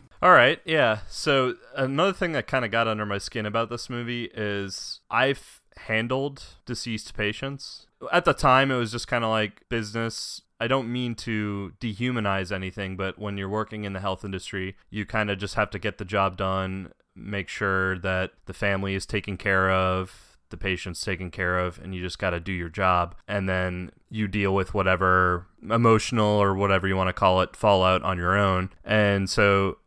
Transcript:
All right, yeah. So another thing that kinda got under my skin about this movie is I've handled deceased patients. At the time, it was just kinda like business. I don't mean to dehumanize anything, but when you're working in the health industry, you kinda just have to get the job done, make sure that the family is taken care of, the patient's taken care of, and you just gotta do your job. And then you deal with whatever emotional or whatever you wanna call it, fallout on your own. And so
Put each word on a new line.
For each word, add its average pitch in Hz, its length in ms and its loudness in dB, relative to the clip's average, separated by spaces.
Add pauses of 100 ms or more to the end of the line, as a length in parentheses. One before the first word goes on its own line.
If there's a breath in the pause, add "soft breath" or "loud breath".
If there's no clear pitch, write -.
(200)
All 180 120 6
right, 143 340 8
yeah. 127 440 2
So 131 440 2 (220)
another 143 380 0
thing 180 180 -4
that 139 160 -2
kinda 127 200 -2
got 113 200 2
under 107 180 -2
my 101 140 -2
skin 110 260 -6
about 107 240 -2
this 117 180 -8
movie 120 460 -6
is 101 680 -6 (100)
I've 127 500 0 (200)
handled 131 640 -4 (220)
deceased - 500 -8
patients. 131 720 -6 (260)
At 175 140 2
the 151 80 4
time, 135 380 4
it 127 60 0
was 117 140 -2
just 117 160 -8
kinda 117 200 0
like 107 420 0
business. 113 720 -6 (180)
I 117 80 -2
don't 123 240 0
mean 123 260 -4
to 104 640 -4
dehumanize 104 720 -2
anything, 95 460 -6
but 95 220 -6
when 101 180 -6
you're 98 100 -4
working 107 360 -6
in 98 100 -6
the 95 60 -8
health 95 260 -6
industry, 95 500 -8 (140)
you 104 160 -6
kinda 104 300 -2
just 98 180 -8
have 107 160 0
to - 80 -8
get 101 220 -6
the 104 60 -10
job 95 300 0
done, 95 580 -4 (220)
make 98 320 -8
sure 95 520 0
that 92 320 -2 (160)
the 90 80 -12
family 98 400 -2
is 95 100 -4
taken 98 320 -4
care 95 320 2
of, 92 540 0 (260)
the - 60 -14
patient's 92 460 -4
taken 92 280 -6
care 90 300 -2
of, 90 180 -2
and 95 160 -12
you 90 80 -8
just 90 180 -8
gotta 87 200 -2
do 92 140 -6
your 87 160 -6
job. 87 440 0 (140)
And 98 220 -2
then 90 420 -2 (180)
you 107 200 -2
deal 98 260 2
with 95 180 0
whatever 92 720 4 (240)
emotional 110 720 4
or 98 140 4
whatever 98 320 2
you 95 80 2
wanna 92 160 2
call 92 300 4
it, 90 120 -2
fallout 92 500 4
on 92 140 0
your 90 200 2
own. 95 320 2 (160)
And 101 440 2
so 98 580 2